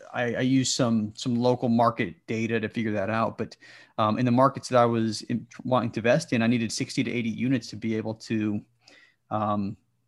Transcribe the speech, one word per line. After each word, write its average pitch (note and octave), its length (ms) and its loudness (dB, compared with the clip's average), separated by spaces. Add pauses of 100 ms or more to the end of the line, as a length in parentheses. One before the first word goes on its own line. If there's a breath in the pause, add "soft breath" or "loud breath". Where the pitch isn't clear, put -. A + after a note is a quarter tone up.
(140)
I, A#2+ 220 -2
I G2+ 40 -2
used C3 340 2
some, A2+ 400 2
some B2 200 -4
local B2 340 2
market A#2 460 2 (120)
data A2+ 340 -2
to G#2+ 80 -2
figure A2 240 -2
that G2+ 180 -2
out. A2 260 -2
But, - 200 -8 (420 loud breath)
um, A2 200 2
in B2 60 0
the B2 60 2
markets B2+ 400 2
that B2+ 80 6
I A#2+ 80 8
was A2+ 360 0
in, A#2 240 -6 (180)
wanting B2 260 0
to A2+ 100 -6
invest B2 320 2
in, A#2+ 80 2
I A2+ 60 2
needed A#2 260 0
sixty - 320 -4
to - 60 -6
eighty A#2 180 -4
units A#2+ 400 -2
to - 80 -12
be A2 200 -4
able A2 180 -4
to, G#2+ 480 -4 (680 soft breath)
um, G#2 460 -2 (320)